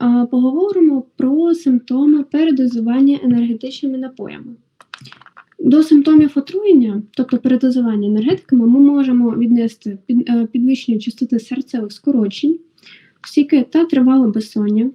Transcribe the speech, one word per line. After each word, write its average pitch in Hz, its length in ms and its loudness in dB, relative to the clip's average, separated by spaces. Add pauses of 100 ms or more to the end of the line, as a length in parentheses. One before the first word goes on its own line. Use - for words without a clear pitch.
е, 240 280 2
поговоримо 285 720 0 (120)
про 320 380 0
симптоми 277 680 0
передозування 269 1000 0
енергетичними 247 760 -4
напоями. 254 580 -14 (1000)
До 302 240 4
симптомів 302 520 4
отруєння, 285 760 0
тобто 254 280 -4
передозування 247 680 -2
енергетиками, 233 580 0
ми 247 140 4
можемо 262 500 2
віднести 226 760 -2
під-, 240 220 -2
е, 233 240 0
підвищення 247 460 -2
частоти 233 420 -6
серцевих 233 520 -10
скорочень, 277 640 -2 (680)
стійке 285 360 0
та 320 220 -2
тривале 262 440 2
безсоння, 214 680 -4